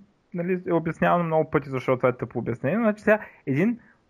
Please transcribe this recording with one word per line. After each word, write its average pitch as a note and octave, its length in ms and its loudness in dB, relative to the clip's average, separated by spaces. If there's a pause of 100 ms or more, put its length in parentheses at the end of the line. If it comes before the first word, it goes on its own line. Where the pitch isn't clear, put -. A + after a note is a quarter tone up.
(340)
нали, F3+ 340 -4
е F3 60 0
обяснявано E3+ 500 0
много D#3+ 260 0
пъти C#3 200 -2
защо C3 280 0
това B2+ 120 2
е B2 80 -2
тъпо A#2+ 220 -6
обяснение. B2+ 400 -4
Значи G#3+ 240 0
сега G#3+ 160 4 (260)
един F#3+ 340 0 (300)